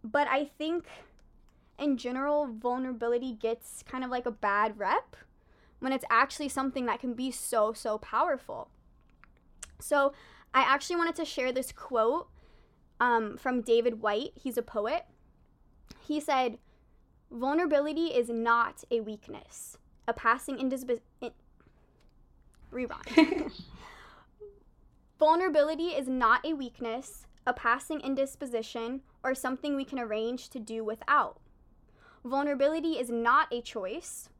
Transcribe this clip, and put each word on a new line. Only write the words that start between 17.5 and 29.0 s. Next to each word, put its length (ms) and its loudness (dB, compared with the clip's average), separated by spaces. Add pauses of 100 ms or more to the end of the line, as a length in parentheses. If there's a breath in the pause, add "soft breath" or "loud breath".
is 160 2
not 640 0
a 100 2
weakness, 760 -14 (300)
a 60 -2
passing 440 0
indisp-, 440 -2 (180)
in-," 120 -10 (1400)
rewind. 380 -8
<laughs> 440 4 (1700 loud breath)
"Vulnerability 760 4
is 120 -2
not 380 4
a 80 0
weakness, 720 -8 (220)
a 60 2
passing 480 0
indisposition, 1000 -4 (220 soft breath)